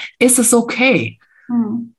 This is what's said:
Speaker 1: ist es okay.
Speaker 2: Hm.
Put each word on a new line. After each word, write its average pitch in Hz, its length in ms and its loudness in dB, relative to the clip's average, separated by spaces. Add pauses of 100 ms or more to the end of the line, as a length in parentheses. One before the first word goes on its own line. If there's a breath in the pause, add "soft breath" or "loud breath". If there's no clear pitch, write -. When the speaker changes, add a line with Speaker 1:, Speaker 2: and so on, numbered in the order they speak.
(200 loud breath)
Speaker 1:
ist 247 180 2
es 247 160 2
okay. 233 640 0 (300 soft breath)
Speaker 2:
Hm. 233 520 -4